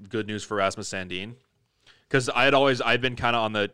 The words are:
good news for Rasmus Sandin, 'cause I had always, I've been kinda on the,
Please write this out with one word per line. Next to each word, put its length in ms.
good 180
news 180
for 120
Rasmus 340
Sandin, 460
'cause 220
I 160
had 80
always, 280
I've 200
been 160
kinda 200
on 140
the, 220